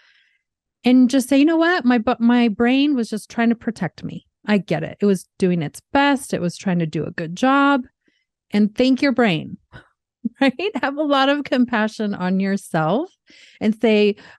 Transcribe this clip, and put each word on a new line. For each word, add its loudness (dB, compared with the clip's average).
And 6
just 0
say, 4
"You 6
know 2
what? 0
My 4
bu-, 0
my 2
brain 2
was -2
just -10
trying 0
to 2
protect -8
me. -12
I 0
get -4
it. -12
It 0
was 0
doing 0
its -10
best. 0
It -4
was -6
trying -2
to 0
do -6
a -10
good -8
job. 2
And 2
thank 2
your 2
brain," -2
<laughs> -16
right? 0
Have -4
a -2
lot 2
of -2
compassion -2
on -2
yourself -2
and -2
say, 2